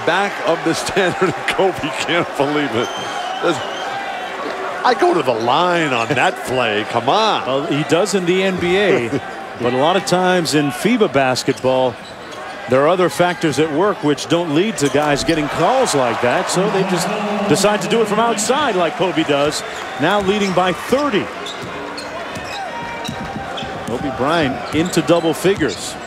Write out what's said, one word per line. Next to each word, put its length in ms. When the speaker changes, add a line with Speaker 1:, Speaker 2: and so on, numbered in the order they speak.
Speaker 1:
back 260
of 180
the 80
<laughs> 20
standard. 580
Kobe 320
can't 580
believe 380
it. 120
There's, 160
I 140
go 160
to 80
the 100
line 580
on 180
that 260
play. 440
Come 200
on. 380
Speaker 2:
Well, 180
he 180
does 300
in 120
the 180
N 160
B 180
A, 320
<laughs> 500
but 140
a 40
lot 180
of 100
times 480
in 140
fiba 440
basketball, 840
there 140
are 40
other 220
factors 480
at 140
work 320
which 240
don't 260
lead 240
to 120
guys 340
getting 240
calls 480
like 260
that, 300
so 180
they 140
just 240
decide 320
to 60
do 140
it 60
from 120
outside 560
like 200
Kobe 280
does, 400
now 200
leading 320
by 200
thirty. 520
Kobe 300
Bryant 580
into 280
double 300
figures. 600